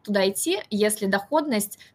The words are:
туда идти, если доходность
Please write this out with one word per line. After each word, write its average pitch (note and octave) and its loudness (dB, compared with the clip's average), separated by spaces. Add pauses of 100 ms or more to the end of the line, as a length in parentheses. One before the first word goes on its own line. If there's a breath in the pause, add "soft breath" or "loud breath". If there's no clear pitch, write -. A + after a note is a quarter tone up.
туда G3 2
идти, E4+ -2 (100)
если G#3 0
доходность G#3+ 0 (180 loud breath)